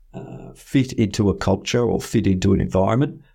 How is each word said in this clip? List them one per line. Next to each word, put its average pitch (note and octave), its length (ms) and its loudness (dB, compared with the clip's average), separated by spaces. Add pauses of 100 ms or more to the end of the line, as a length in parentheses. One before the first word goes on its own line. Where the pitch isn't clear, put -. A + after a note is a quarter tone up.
(140)
uh, - 400 -14
fit - 400 -2
into G#2 340 0
a F#2 80 0
culture G2 460 0
or F#2 180 0
fit G2 260 -2
into F#2+ 280 2
an F#2+ 60 4
environment G2 600 0 (140)